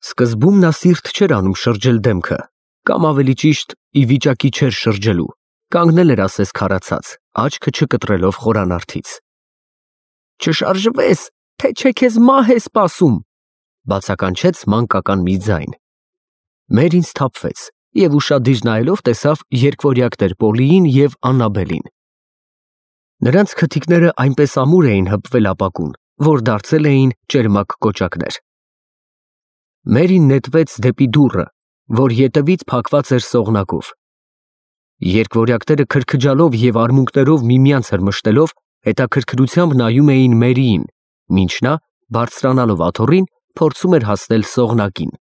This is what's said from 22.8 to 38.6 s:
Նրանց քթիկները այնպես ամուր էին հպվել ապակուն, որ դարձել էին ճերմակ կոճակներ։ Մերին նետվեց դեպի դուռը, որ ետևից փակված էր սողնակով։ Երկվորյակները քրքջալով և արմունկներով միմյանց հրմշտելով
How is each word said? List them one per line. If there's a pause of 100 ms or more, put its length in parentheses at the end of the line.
Նրանց
քթիկները
այնպես
ամուր
էին
հպվել
ապակուն, (280)
որ
դարձել
էին (140)
ճերմակ
կոճակներ։ (1500)
Մերին
նետվեց
դեպի
դուռը, (440)
որ
ետևից
փակված
էր
սողնակով։ (1120)
Երկվորյակները
քրքջալով
և
արմունկներով
միմյանց
հրմշտելով (300)